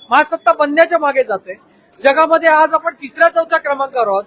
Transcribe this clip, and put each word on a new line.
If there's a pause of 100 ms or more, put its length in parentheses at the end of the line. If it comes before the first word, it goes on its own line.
(100)
महासत्ता
बनण्याच्या
मागे
जाते. (420)
जगामध्ये
आज
आपण
तिसऱ्या
चौथ्या
क्रमांकावर
आहोत